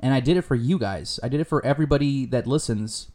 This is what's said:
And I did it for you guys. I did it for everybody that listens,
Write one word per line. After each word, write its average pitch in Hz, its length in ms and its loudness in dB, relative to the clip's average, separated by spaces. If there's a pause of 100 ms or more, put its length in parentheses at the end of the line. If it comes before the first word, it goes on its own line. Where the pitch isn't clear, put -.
And 127 120 2
I 131 60 4
did 131 160 2
it 180 60 4
for 139 140 -2
you 123 220 2
guys. 98 460 -4
I 117 60 -4
did 143 100 0
it 156 60 -2
for 147 200 0
everybody 139 600 2
that 120 200 -2
listens, 113 680 -2